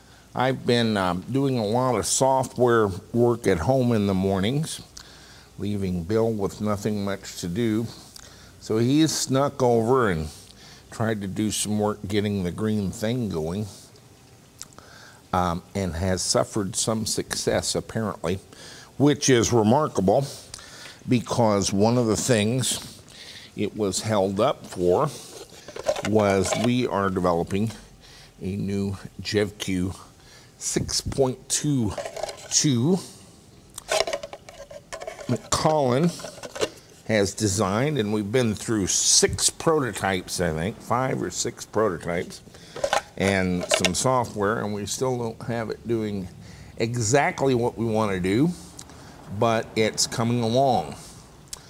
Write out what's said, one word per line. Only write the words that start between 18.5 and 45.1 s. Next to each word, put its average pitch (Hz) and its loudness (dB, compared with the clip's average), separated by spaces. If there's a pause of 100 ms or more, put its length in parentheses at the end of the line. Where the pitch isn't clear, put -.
which 139 4
is 113 6
remarkable 120 4 (840)
because 107 2
one 107 4
of 120 2
the 104 2
things 117 0 (540)
it 98 -4
was 98 -2
held 101 0
up 135 0
for 95 2 (1000)
was 98 4 (140)
we 123 2
are 98 0
developing 92 0 (720)
a 92 -4
new 101 -4 (240)
jev 104 0
Q 92 -2 (640)
six - -4
point - -2
two 131 0 (580)
two. 147 2 (2500)
Colin 151 4 (1000)
has 101 2
designed, 107 0
and 104 0
we've 107 -2
been 120 2
through 104 -2
six - 2
prototypes, 101 0
I 85 2
think, 82 -2
five 127 -2
or 92 -4
six - -6
prototypes, 87 -2 (720)
and 92 2
some - 2
software, 110 0
and 107 -4
we 101 -6
still 127 -2